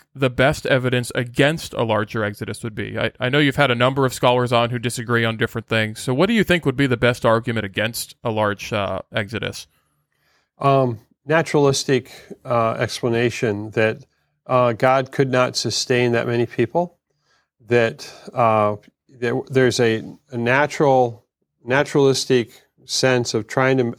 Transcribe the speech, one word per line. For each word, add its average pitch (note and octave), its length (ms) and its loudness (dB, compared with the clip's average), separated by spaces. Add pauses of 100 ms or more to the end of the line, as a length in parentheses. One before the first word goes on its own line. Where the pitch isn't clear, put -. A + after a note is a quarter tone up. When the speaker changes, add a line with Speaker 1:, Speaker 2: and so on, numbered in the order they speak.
(140)
Speaker 1:
the C3+ 140 0
best B2+ 380 0
evidence B2 480 0
against C#3 600 -2
a A#2+ 100 -2
larger G#2+ 400 -2
exodus G#2 400 -8
would G#2+ 100 -8
be? G#2+ 240 -8
I, A2 220 -2
I B2 80 -2
know C#3 100 0
you've C#3 180 2
had C#3 140 4
a B2 40 2
number C3 300 2
of B2 80 0
scholars B2 400 2
on A#2+ 180 2
who B2 80 -4
disagree A#2 460 -2
on A2+ 120 -2
different A2+ 320 -4
things. A2 320 -2
So B2+ 120 -4
what D3+ 140 2
do A#3 60 0
you A3 100 4
think F3 240 0
would B2+ 100 -2
be C3+ 120 2
the B2 80 0
best A#2+ 280 0
argument A2+ 400 0
against G#2 600 -6
a A#2+ 60 -2
large, G#2+ 420 -2
uh, F#2+ 280 -4 (120)
exodus? G2 560 -6 (920)
Speaker 2:
Um, C3+ 400 2 (260)
naturalistic, C#3+ 880 0 (340)
uh, A2+ 280 0
explanation A#2 1000 -2
that, A2 340 -2 (420)
uh, B2 260 2
God C3 400 2
could C3+ 180 0
not B2 240 0
sustain B2 580 0
that A#2 140 0
many A#2+ 200 -2
people, E3+ 520 -2 (680)
that, A#2 460 0 (220)
uh, A2 420 2 (320)
there, B2 400 -4
there's B2+ 300 2
a, A2+ 240 2 (280)
a B2 60 -10
natural, C3 880 2 (400)
naturalistic C3+ 960 0 (240)
sense B2+ 500 0
of A2 120 -4
trying C3 320 0
to A#2+ 200 0